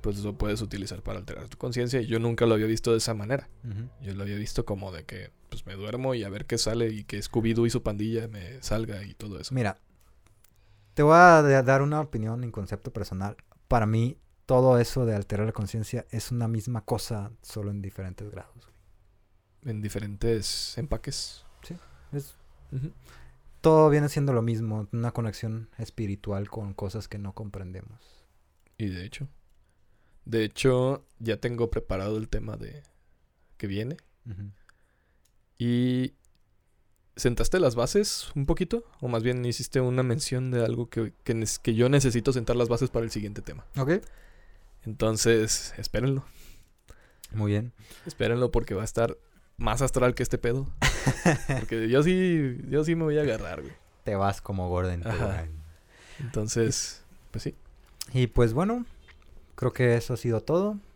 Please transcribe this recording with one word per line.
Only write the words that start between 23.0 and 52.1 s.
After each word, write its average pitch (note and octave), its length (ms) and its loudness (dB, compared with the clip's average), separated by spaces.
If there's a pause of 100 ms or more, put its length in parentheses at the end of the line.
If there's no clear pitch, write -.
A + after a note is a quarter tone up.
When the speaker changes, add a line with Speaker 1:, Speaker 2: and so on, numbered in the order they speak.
Speaker 2:
todo D#3 300 8
viene D3 180 4
siendo C#3 240 0
lo A#2 100 2
mismo, A2 500 -2
una A#2 200 -2
conexión A2+ 560 -6 (100)
espiritual G2+ 720 -6
con G2+ 240 -10
cosas G2+ 320 -8
que G#2 120 -12
no G2 140 -10
comprendemos. G2 960 -14 (500)
Speaker 1:
Y A2 120 -4
de F2+ 160 -8
hecho, C3+ 240 -12 (960)
de A2+ 180 0
hecho, B2+ 640 0 (160)
ya A2+ 160 -2
tengo A#2 340 -2
preparado G#2 480 -4
el A2 100 -8
tema G#2+ 280 -4
de A2 260 -14 (720)
que G#2 120 -8
viene. A2 300 -6 (300)
Speaker 2:
Ujú. G2+ 220 -12 (1080)
Speaker 1:
Y B2 560 0 (1000)
¿sentaste B2 420 2
las C3+ 160 4
bases C3 640 0
un C#3 100 0
poquito? F#3 380 0 (160)
O C3+ 80 -6
más A#2 160 0
bien B2 200 0
hiciste A#2+ 360 -2
una B2+ 240 2
mención B2+ 480 -2
de A#2+ 120 2
algo A#2 240 -2
que, A2 240 -4 (120)
que A#2 100 0
nes-, A2 260 -2
que A#2 140 0
yo A#2+ 140 6
necesito C3 440 4
sentar A#2+ 220 0
las A#2+ 140 2
bases B2 220 0
para A#2 140 -2
el A2 60 -6
siguiente G#2 320 -8
tema. - 240 -14 (100)
Speaker 2:
Ok. C3 140 0 (920)
Speaker 1:
Entonces, A2 920 2
espérenlo. C3 480 -2 (1080)
Speaker 2:
Muy G#2 200 0
bien. A2+ 200 -2 (340)
Speaker 1:
Espérenlo A#2+ 460 0
porque A#2 220 0
va G2+ 80 -2
a A2 40 -4
estar - 300 0 (400)
más A#2 260 0
astral B2 320 4
que B2+ 80 -4
este A#2+ 160 -2
pedo. C3 300 -2 (460)
Speaker 2:
<laughs> - 340 2 (100)
Speaker 1:
Porque A2+ 300 -2
yo C3 140 6
sí, E3 560 2 (100)